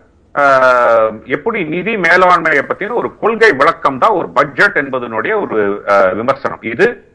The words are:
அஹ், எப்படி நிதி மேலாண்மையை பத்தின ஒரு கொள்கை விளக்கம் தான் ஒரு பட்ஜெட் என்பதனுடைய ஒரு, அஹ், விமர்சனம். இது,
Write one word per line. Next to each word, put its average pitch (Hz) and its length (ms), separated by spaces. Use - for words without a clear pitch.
அஹ், 120 920
எப்படி 208 380
நிதி 180 340
மேலாண்மையை 170 680
பத்தின 196 300
ஒரு 196 240
கொள்கை 214 360
விளக்கம் 143 440
தான் 202 140
ஒரு 175 180
பட்ஜெட் 156 480
என்பதனுடைய 127 640
ஒரு, 104 460
அஹ், 95 280
விமர்சனம். 117 460
இது, 139 420